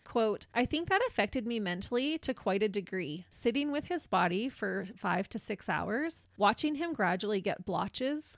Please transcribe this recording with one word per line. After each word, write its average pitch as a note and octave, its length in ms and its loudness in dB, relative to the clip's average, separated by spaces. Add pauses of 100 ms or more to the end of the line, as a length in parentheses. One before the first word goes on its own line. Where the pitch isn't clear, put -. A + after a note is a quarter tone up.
quote, A3 500 2
"I A#3+ 100 2
think D#4 240 -2
that G4 200 4
affected G#3+ 360 0
me A#3 140 -2
mentally A#3+ 600 0
to - 160 -4
quite G3 280 0
a G#3+ 60 4
degree. F3+ 640 -4
Sitting C#4+ 400 0
with D4 140 -2
his F4 200 -2
body F#3 420 2
for G3 360 -4 (120)
five F#3 340 0
to A3 100 -6
six - 280 -6
hours, G3+ 580 -2 (100)
watching B3 400 4
him E4+ 160 -2
gradually G3 480 2
get F3+ 260 -2
blotches, B3+ 720 -2